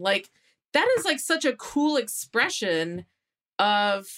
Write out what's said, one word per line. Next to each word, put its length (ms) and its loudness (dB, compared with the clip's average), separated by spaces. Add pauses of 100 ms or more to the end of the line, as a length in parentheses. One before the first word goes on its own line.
like, 280 -2 (440)
that 160 4 (100)
is, 60 -6
like, 160 0
such 240 0
a 100 2
cool 420 0
expression 1080 -2 (540)
of 580 0